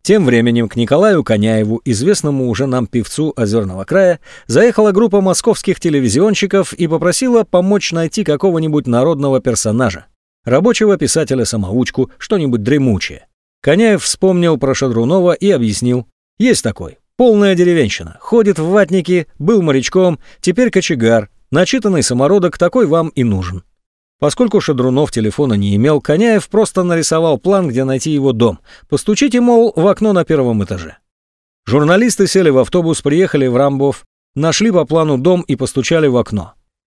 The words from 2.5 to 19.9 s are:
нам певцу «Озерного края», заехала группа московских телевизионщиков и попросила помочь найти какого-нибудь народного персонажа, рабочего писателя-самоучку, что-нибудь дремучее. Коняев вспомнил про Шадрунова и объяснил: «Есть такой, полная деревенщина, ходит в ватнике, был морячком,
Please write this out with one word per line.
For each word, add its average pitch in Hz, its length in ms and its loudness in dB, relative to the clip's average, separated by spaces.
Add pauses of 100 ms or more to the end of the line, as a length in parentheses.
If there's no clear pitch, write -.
нам 127 200 -2
певцу 143 480 -4
«Озерного 101 480 -2
края», 180 380 0 (240)
заехала 208 480 2
группа 202 260 2
московских 190 640 -2
телевизионщиков 170 880 0
и 175 160 -4
попросила 180 560 0
помочь 190 480 0
найти 165 320 -4
какого-нибудь 160 640 -2
народного 135 540 0
персонажа, 110 640 -2 (400)
рабочего 202 500 2
писателя-самоучку, 123 1200 -2
что-нибудь 135 460 -2
дремучее. 123 640 -2 (320)
Коняев 202 440 2
вспомнил 175 540 0
про 135 160 0
Шадрунова 135 600 0
и 196 180 0
объяснил: 123 560 -2 (320)
«Есть 233 240 2
такой, - 360 -8 (180)
полная 208 380 4
деревенщина, 165 640 0
ходит 208 380 0
в 160 100 -2
ватнике, 180 580 0 (120)
был 196 220 2
морячком, 160 580 0 (200)